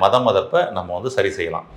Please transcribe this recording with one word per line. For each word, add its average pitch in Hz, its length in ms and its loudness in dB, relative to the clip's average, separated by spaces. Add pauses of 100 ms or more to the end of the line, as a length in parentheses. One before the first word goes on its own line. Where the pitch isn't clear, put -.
மதமதப்பை 117 680 2
நம்ம 90 240 -6
வந்து 101 160 -6
சரி 98 200 -2
செய்யலாம். 82 360 -6 (120)